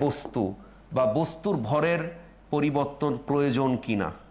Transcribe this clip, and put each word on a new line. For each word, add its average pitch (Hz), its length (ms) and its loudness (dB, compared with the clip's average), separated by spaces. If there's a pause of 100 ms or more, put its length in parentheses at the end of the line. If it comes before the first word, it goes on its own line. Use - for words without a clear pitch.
বস্তু - 380 -2 (540)
বা 127 80 4 (140)
বস্তুর 165 380 0 (120)
ভরের 156 340 2 (520)
পরিবর্তন 143 580 0 (160)
প্রয়োজন 135 420 2 (160)
কিনা 101 220 0 (220)